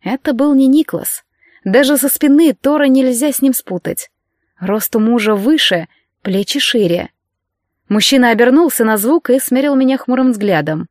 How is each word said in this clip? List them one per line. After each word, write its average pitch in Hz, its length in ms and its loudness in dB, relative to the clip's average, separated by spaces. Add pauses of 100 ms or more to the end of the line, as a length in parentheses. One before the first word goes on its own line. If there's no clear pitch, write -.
Это 262 300 -4
был 285 240 0
не 269 100 4
Никлас. - 560 -2 (400)
Даже 262 340 2
со 269 120 -2
спины 294 520 2
Тора 285 280 0
нельзя 262 420 0
с - 100 -6
ним 269 140 0
спутать. - 560 -10 (480)
Рост 202 380 -4
у - 20 2
мужа 220 380 0
выше, 196 500 0 (360)
плечи 196 360 -4
шире. 208 520 -2 (760)
Мужчина 240 420 2
обернулся 247 540 2
на 220 120 0
звук 247 340 -2
и 262 80 4
смерил 277 380 0
меня 262 200 2
хмурым 254 360 0
взглядом. 170 580 -2